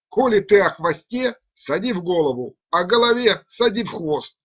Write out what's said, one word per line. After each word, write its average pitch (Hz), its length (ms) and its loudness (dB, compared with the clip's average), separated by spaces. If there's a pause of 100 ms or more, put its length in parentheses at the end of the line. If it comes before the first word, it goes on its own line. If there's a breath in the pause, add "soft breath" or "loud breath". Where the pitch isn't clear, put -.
Коли 233 320 2
ты 202 200 4
о 180 100 2
хвосте, 226 680 -4 (180)
сади 190 400 -4
в 180 100 -6
голову, 147 520 -2 (140)
о 175 140 0
голове, 233 640 2
сади 226 360 -2
в 170 60 -8
хвост. 151 560 -6